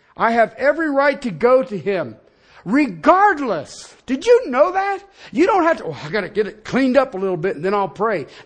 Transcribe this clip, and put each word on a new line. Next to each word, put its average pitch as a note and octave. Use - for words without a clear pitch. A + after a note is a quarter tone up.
I G#3+
have A#3
every D4+
right C#4+
to A#3+
go A#3+
to G#3
Him D#3
Regardless. C4+
Did C4+
you A#4+
know C#4+
that? G4
You C4+
don't G4+
have E4
to, -
"Oh, D#3
I D3+
gotta F#3
get G3+
it -
cleaned B3+
up C4
a F#3+
little F#3+
bit F3
and D3
then G3
I'll G3+
pray." F#3